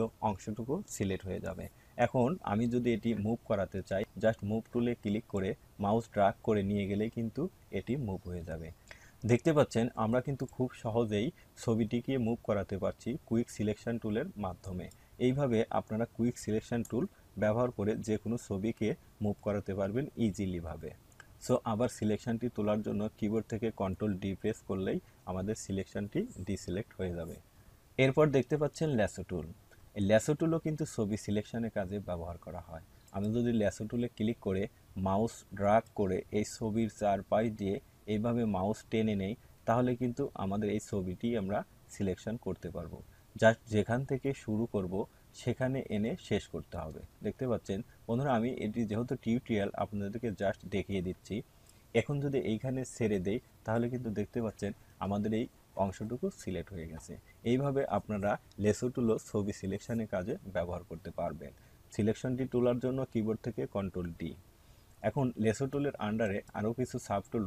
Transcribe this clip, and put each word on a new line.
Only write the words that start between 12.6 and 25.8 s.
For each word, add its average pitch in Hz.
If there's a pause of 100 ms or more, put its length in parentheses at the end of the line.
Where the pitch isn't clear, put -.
পারছি 95 (180)
কুইক 117
সিলেকশন 107
টুলের 113 (180)
মাধ্যমে। 90 (400)
এইভাবে 127 (200)
আপনারা 110 (120)
কুইক 117 (100)
সিলেকশন 110 (100)
টুল 127 (380)
ব্যবহার 117
করে 101 (160)
যে 110
কোনো 113 (100)
ছবিকে 104 (360)
মুভ 104 (100)
করাতে 101
পারবেন 101 (220)
ইজিলিভাবে। 87 (560)
So 127 (180)
আবার 113 (100)
সিলেকশনটি 110 (100)
তোলার 104
জন্য 107 (160)
কিবোর্ড 107
থেকে 113 (120)
কন্ট্রোল 98 (100)
ডি 98 (100)
প্রেস 110 (100)
করলেই 98 (320)
আমাদের 95 (100)
সিলেকশনটি 101 (260)